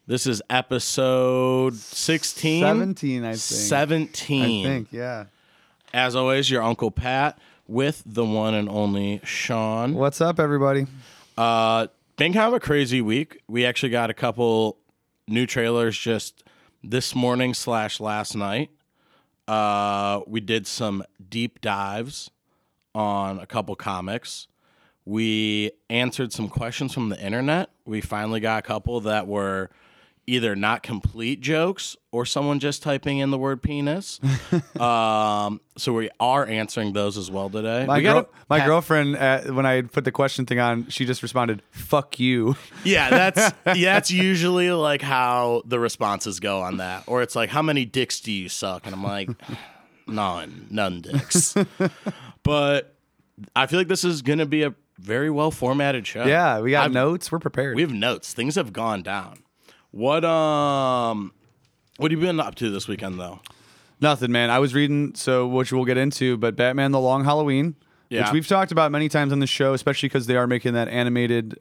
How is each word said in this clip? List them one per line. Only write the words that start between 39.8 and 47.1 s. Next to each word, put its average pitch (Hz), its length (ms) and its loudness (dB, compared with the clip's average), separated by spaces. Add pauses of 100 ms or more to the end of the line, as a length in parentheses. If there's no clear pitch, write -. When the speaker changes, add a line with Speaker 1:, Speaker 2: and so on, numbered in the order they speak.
Speaker 2:
put 123 240 -2
the 127 60 0
question 135 340 0
thing 123 140 0
on, 120 300 0
she - 160 -4
just 123 180 -2
responded, 117 480 -2
"Fuck - 480 -2
you." 127 360 2 (280)
Speaker 1:
Yeah, 165 260 4
that's, 185 460 4 (100)
Speaker 2:
<laughs> 180 120 2
Speaker 1:
yeah, 180 160 4
that's 202 180 2
usually, 180 600 4
like, 151 300 2
how 123 640 2
the 120 140 -2
responses 101 600 -2
go 98 220 -2
on 92 160 -6
that. 92 300 -8
Or 123 160 0